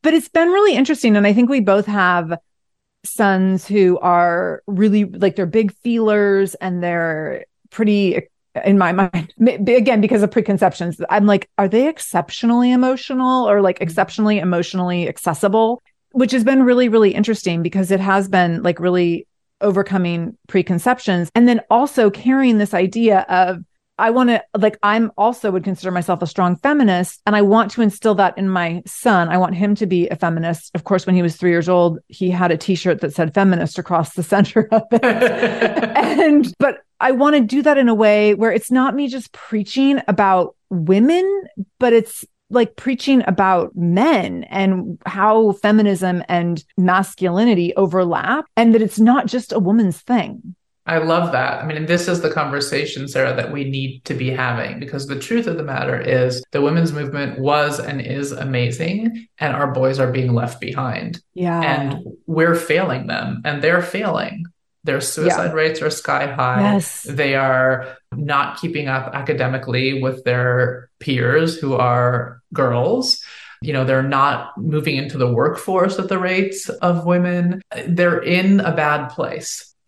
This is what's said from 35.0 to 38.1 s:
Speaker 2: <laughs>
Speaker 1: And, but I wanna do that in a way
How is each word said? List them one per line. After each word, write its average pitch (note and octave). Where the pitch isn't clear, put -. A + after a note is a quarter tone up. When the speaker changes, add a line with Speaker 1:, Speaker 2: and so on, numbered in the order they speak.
Speaker 2:
<laughs> -
Speaker 1:
And, D4
but C4+
I C4
wanna C#4+
do B3
that C#4+
in B3
a A3+
way G#3